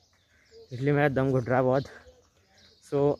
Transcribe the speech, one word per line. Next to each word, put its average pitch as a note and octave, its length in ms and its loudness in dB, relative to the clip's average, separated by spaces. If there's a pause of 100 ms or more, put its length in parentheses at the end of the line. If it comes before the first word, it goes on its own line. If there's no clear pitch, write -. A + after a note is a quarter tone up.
(720)
इसलिए C3+ 200 -2
मेरा C#3+ 180 2
दम C3+ 200 0
घुट B2+ 180 -2
रहा B2+ 100 2
है C3 60 2
बहुत। C3+ 200 0 (1080)
So C#3+ 280 2